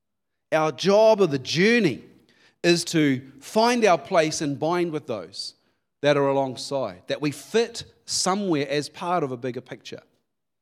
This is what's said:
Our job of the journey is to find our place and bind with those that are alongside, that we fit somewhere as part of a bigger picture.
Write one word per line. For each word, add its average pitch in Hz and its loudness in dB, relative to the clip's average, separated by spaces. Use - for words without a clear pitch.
Our 156 0
job 208 4
of 165 2
the 139 -2
journey 185 2
is 175 4
to 143 0
find 226 2
our 175 6
place 160 0
and 143 -4
bind 175 -2
with 151 -8
those 98 -10
that 143 4
are 139 0
alongside, 131 -4
that 135 -6
we 147 -2
fit - -4
somewhere 185 -2
as 143 -4
part 175 -4
of 131 -4
a 123 -8
bigger 123 -10
picture. - -18